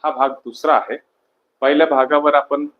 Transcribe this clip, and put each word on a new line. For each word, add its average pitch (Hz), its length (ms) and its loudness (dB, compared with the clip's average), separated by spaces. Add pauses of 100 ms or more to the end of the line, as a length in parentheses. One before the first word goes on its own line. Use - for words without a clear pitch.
हा 156 60 -2
भाग 135 200 -2
दुसरा 131 440 -4
आहे. 113 220 -2 (640)
पहिल्या 147 260 2
भागावर 147 480 0
आपण 143 320 -2 (140)